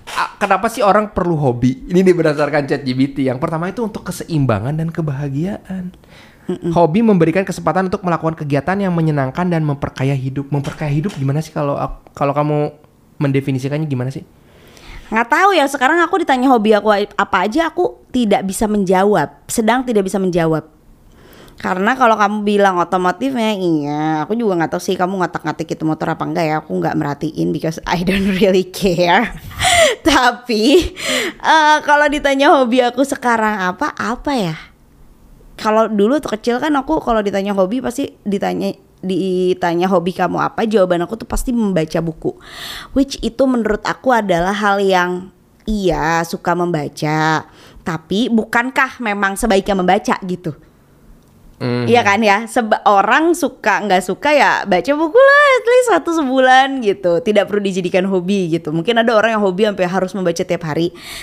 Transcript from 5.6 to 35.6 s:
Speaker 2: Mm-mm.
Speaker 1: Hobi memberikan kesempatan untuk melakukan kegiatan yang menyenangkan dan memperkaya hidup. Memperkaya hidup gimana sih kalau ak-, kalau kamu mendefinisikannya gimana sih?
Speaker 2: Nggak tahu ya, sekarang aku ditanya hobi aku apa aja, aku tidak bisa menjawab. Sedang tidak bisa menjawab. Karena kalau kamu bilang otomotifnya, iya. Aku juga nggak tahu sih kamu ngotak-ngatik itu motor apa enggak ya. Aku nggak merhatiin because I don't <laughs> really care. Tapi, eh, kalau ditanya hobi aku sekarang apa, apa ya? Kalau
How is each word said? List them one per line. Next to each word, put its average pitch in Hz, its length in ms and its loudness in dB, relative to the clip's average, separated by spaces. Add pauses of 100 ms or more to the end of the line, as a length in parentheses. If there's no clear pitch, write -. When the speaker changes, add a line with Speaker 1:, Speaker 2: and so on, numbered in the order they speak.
Speaker 2:
Mm-mm. 175 260 -4
Speaker 1:
Hobi 170 300 2
memberikan 185 420 4
kesempatan 180 480 -2
untuk 202 100 -4
melakukan 160 320 -2
kegiatan 151 460 -2
yang 185 160 -2
menyenangkan 156 480 0
dan 165 240 0
memperkaya 139 480 -2
hidup. 135 320 -4
Memperkaya 147 400 -4
hidup 147 240 -2
gimana 139 320 -2
sih - 80 -14
kalau 143 240 -2
ak-, 135 380 -8
kalau 143 180 -2
kamu 147 400 0 (460)
mendefinisikannya 139 680 -2
gimana 131 240 -4
sih? 135 160 -10 (840)
Speaker 2:
Nggak 220 220 -2
tahu 359 220 4
ya, 311 140 4
sekarang 285 340 2
aku 330 200 0
ditanya 269 280 2
hobi 220 240 4
aku 208 220 4
apa 202 480 -2
aja, 240 260 0
aku 349 320 -4 (100)
tidak 202 340 0
bisa 190 200 -4
menjawab. 196 840 0
Sedang 233 380 0
tidak 220 200 0
bisa 185 140 -4
menjawab. 165 500 0 (880)
Karena 196 380 -2
kalau 247 180 4
kamu 208 320 0
bilang 196 320 4
otomotifnya, 185 760 0
iya. 151 500 -2 (200)
Aku 151 100 -6
juga 220 240 0
nggak 160 160 0
tahu 180 100 -4
sih 190 120 -4
kamu 185 240 -2
ngotak-ngatik 165 520 -4
itu 160 140 -6
motor 156 240 -2
apa 165 140 -4
enggak 156 240 -2
ya. 156 140 0
Aku 156 120 -10
nggak 175 220 -2
merhatiin 156 560 -4
because 160 340 -4
I 175 200 -2
don't 196 320 0
<laughs> - 20 -4
really 185 260 4
care. 180 720 0 (680)
Tapi, 254 920 2 (400)
eh, 302 460 4
kalau 294 260 2
ditanya 277 460 2
hobi 262 260 4
aku 247 220 0
sekarang 226 640 0
apa, 208 260 -4
apa 247 400 -6
ya? 190 240 -2 (1000)
Kalau 220 340 2